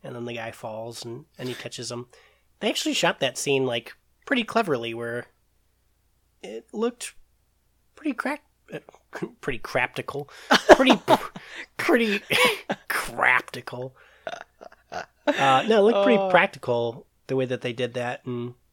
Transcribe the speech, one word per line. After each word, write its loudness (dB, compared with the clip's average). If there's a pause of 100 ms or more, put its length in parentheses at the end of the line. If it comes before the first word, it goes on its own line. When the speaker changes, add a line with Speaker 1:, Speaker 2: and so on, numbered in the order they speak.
Speaker 1:
and -12
then -8
the -8
guy -8
falls -12
and, -12 (140)
and -8
he -6
catches -12
him. -10 (520)
They -2
actually -2
shot 0
that -2
scene, 2
like, -4 (320)
pretty 0
cleverly, -2
where -8 (1120)
it -12
looked -4 (800)
pretty -4
crack-, -6 (260)
uh, -10 (300)
<laughs> -10
pretty -4
craptical. -6 (480)
Pretty, 4 (380)
Speaker 2:
<laughs> -16
Speaker 1:
pretty 2 (400)
<laughs> -8
craptical. -2 (1300)
Uh, 4
no, 6
it 6
looked 2
pretty 6
Speaker 2:
Uh. 0
Speaker 1:
practical 2 (220)
the 0
way 0
that -4
they -4
did -4
that, -6
and -6 (200)